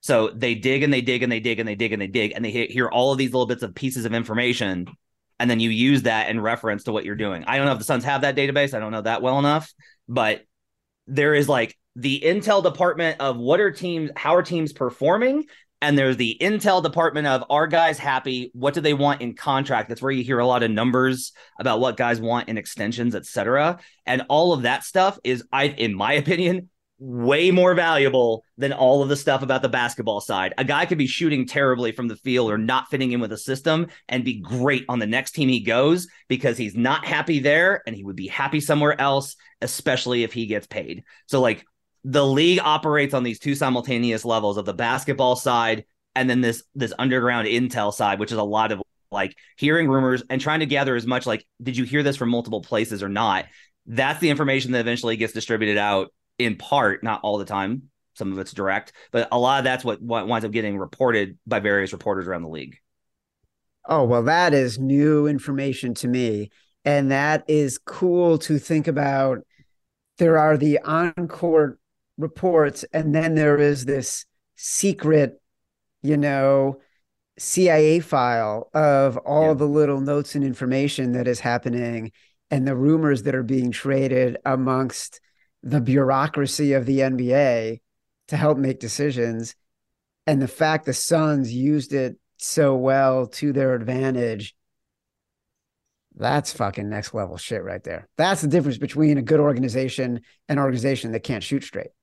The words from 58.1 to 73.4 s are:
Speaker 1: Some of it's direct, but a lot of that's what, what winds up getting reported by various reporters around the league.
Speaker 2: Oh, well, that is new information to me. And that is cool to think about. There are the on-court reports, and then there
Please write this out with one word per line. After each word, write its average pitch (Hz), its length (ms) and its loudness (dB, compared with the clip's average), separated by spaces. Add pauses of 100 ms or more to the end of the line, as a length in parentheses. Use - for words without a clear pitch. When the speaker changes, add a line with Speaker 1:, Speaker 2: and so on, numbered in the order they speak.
Speaker 1:
Some 95 180 -8
of 95 80 -8
it's 95 140 -12
direct, 98 400 -4 (180)
but 117 200 -2
a 120 80 0
lot 131 200 2
of 127 40 -4
that's 127 200 -2
what, 110 180 -4
what 113 260 -4
winds 113 180 -2
up 104 60 -6
getting 107 260 -4
reported 101 600 -2 (100)
by 110 120 0
various 101 340 0
reporters 95 340 -6
around 87 160 -6
the 80 60 -12
league. 71 280 -14 (1080)
Speaker 2:
Oh, 147 180 2
well, 120 200 4
that 165 300 4
is 127 240 2
new 147 500 4
information 139 680 -4
to - 120 -6
me. 113 440 -2 (340)
And 143 260 2
that 143 360 2
is 147 300 2
cool 175 600 2
to 151 200 0
think 156 280 -2
about. 135 520 0 (800)
There 165 200 6
are 156 200 6
the 143 220 4
on-court 160 1000 0 (420)
reports, 160 720 2
and 156 200 0
then 160 220 2
there 151 220 4